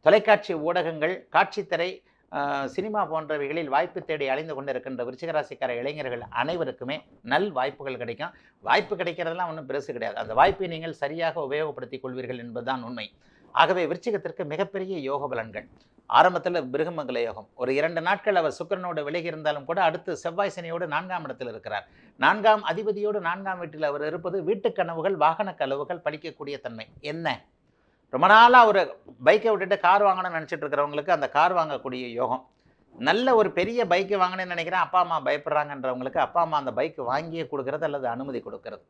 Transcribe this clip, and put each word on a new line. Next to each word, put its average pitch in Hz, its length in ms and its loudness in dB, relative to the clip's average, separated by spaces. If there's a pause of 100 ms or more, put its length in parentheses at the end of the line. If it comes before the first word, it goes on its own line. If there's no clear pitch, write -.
தொலைக்காட்சி 208 540 6
ஊடகங்கள், 165 760 -2
காட்சித்திரை, 180 720 0 (300)
ஆ, 143 340 -2
சினிமா 196 460 -4
போன்றவைகளில் 156 560 -4
வாய்ப்பு 165 360 0
தேடி 143 240 -2
அலைந்து 139 340 -4
கொண்டிருக்கின்ற 131 420 -6
விருச்சிக 127 280 -8
ராசிக்கார 143 360 -4
இளைஞர்கள் 123 520 -6 (100)
அனைவருக்குமே 131 720 -4 (180)
நல் 160 300 0
வாய்ப்புகள் 135 440 -4
கிடைக்கும். 117 360 -8 (280)
வாய்ப்பு 170 360 2
கிடைக்கிறதெல்லாம் 175 520 -4
ஒண்ணும் 156 200 -10
பெருசு 139 240 -4
கிடையாது. 113 260 -6
அந்த 110 160 -6
வாய்ப்பை 185 320 4
நீங்கள் 165 260 -8
சரியாக 160 480 -4
உபயோகப்படுத்திக் 139 600 -4
கொள்வீர்கள் 127 360 -8
என்பதுதான் 120 440 -6
உண்மை. 117 300 -10 (400)
ஆகவே 170 340 4
விருச்சிகத்திற்கு 175 580 -4
மிகப்பெரிய 185 540 -4
யோக 135 360 -4
பலன்கள். 110 340 -8 (460)
ஆரம்பத்துல 175 560 6
பிருகமங்கல 139 520 -2
யோகம், 101 320 -6
ஒரு 127 200 -2
இரண்டு 160 260 0
நாட்கள் 190 360 2
அவர் 156 280 2
சுக்கிரனோடு 175 400 -4
விலகி 165 220 -4
இருந்தாலும் 151 380 -4
கூட 180 180 0
அடுத்து 160 340 0
செவ்வாய் 175 380 -4
சனியோடு 170 320 -6
நான்காம் 170 380 -6
இடத்தில் 131 240 -10
இருக்கிறார். 107 400 -8 (280)
நான்காம் 208 480 4
அதிபதியோடு 208 560 -2
நான்காம் 185 380 -4
வீட்டில் 156 240 -8
அவர் 147 240 -2
இருப்பது 175 360 -4
வீட்டு 196 300 -2
கனவுகள், 170 440 -2
வாகன 165 380 2
கனவுகள் 143 500 -4
பலிக்கக்கூடிய 151 560 -8
தன்மை. 113 280 -12 (120)
என்ன, 151 440 -6 (680)
ரொம்ப 139 160 2
நாளா 233 400 10
ஒரு 190 300 2 (280)
பைக்கை 208 240 6
விட்டுட்டு 196 300 2
கார் 196 240 6
வாங்கணும்னு 185 340 2
நினைச்சிட்டு 156 280 -6
இருக்கிறவங்களுக்கு 147 460 -2
அந்த 147 180 2
கார் 170 260 4
வாங்கக்கூடிய 127 580 -4
யோகம். 123 360 -2 (500)
நல்ல 220 360 2
ஒரு 214 180 4
பெரிய 226 320 0
பைக்கை 196 360 0
வாங்கினேன்னு 185 340 0
நினைக்கிறேன், 170 260 -2
அப்பா 175 200 2
அம்மா 165 220 0
பயப்படுறாங்கன்றவங்களுக்கு 139 960 -2
அப்பா 151 220 0
அம்மா 160 180 0
அந்த 131 140 -4
பைக் 127 280 -4
வாங்கியே 151 520 -4
கொடுக்கறது 143 300 -4
அல்லது 143 260 -4
அனுமதி 127 340 -6
கொடுக்கறது. 107 480 -14